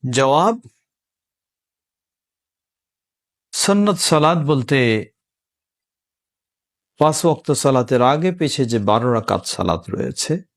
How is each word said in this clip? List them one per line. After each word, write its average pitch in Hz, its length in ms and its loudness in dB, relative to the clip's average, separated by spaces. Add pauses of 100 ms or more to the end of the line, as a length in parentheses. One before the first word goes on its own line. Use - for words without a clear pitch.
(100)
জবাব, 147 500 2 (3000)
সুন্নত 202 420 0
সালাত 160 420 2
বলতে 131 720 0 (1900)
পাঁচ 151 260 2
ওয়াক্ত 156 260 0
সালাতের 131 520 2
আগে 151 300 2
পিছে 156 320 -2
যে 117 140 -2
বারো 110 340 0
রাকাত 107 320 -2
সালাত 85 460 -4
রয়েছে - 520 -6 (140)